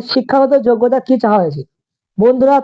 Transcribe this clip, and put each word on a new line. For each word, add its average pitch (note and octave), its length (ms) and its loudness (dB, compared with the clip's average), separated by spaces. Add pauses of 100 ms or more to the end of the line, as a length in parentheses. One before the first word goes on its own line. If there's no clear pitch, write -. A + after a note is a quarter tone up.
(120)
শিক্ষাগত C4+ 420 0 (140)
যোগ্যতা A#3+ 320 0
কি C4 240 -2
চাওয়া G#3+ 180 2
হয়েছে? D3 200 -6 (560)
বন্ধুরা, B3+ 460 2